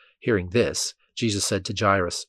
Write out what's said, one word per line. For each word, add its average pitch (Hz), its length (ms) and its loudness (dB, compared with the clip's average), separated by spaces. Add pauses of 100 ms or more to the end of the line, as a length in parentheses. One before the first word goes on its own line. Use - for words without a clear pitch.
(180)
Hearing 95 320 0
this, - 460 0 (180)
Jesus 104 320 0
said 95 200 -2
to 107 120 -6
Jairus, 98 520 2